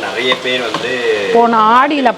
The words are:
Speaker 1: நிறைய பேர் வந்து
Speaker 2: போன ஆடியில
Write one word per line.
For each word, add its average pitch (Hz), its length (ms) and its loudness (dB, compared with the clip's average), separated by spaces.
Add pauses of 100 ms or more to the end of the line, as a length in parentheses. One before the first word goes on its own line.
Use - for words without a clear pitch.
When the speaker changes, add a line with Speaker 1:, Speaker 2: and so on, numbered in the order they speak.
Speaker 1:
நிறைய 120 360 -2
பேர் 127 180 -4 (100)
வந்து 117 200 -6 (420)
Speaker 2:
போன 233 240 4
ஆடியில 247 600 2